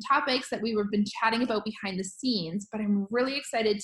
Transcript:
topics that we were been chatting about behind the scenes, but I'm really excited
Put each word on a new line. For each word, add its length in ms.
topics 440
that 100
we 140
were 80
been 220
chatting 220
about 240
behind 340
the 40
scenes, 680
but 80
I'm 300
really 280
excited 460